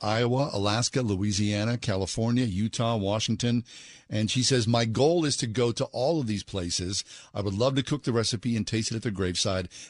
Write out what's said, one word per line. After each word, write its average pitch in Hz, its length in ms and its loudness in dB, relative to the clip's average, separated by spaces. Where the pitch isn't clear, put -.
Iowa, 120 500 2
Alaska, 107 500 0
Louisiana, 104 760 0
California, 117 680 0
Utah, 113 520 0
Washington. 110 640 0
And 107 200 0
she 127 140 0
says, 120 240 2
"My 117 180 4
goal 139 400 4
is 139 120 0
to 123 100 -4
go 120 240 0
to 127 140 -2
all 143 340 0
of 131 80 -2
these 104 160 -2
places. 90 600 -4
I 101 80 -4
would 98 120 -2
love 123 220 2
to 135 80 2
cook 143 200 -4
the 135 100 -2
recipe 117 440 0
and 104 80 -2
taste 113 260 -2
it 117 40 -4
at 110 80 -4
their 120 80 -2
graveside 92 580 -2